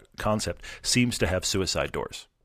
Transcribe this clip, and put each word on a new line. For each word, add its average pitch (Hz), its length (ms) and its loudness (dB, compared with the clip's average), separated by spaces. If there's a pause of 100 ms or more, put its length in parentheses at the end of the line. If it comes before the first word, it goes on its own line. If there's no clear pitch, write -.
(180)
concept 107 460 -2 (180)
seems 120 360 4
to 107 100 4
have 92 160 0
suicide 85 480 0
doors. - 340 -6 (180)